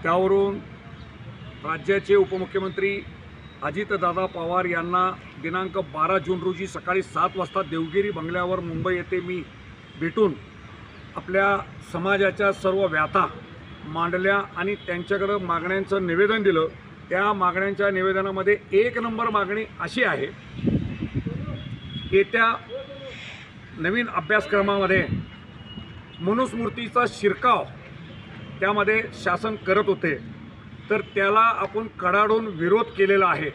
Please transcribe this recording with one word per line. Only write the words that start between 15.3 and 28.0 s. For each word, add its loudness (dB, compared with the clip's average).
मागण्यांचं 0
निवेदन 4
दिलं. 4
त्या 2
मागण्यांच्या 2
निवेदनामध्ये 2
एक 4
नंबर -2
मागणी 0
अशी 0
आहे, 0
येत्या 4
नवीन 0
अभ्यासक्रमामध्ये 2
मनुस्मृतीचा 0
शिरकाव 2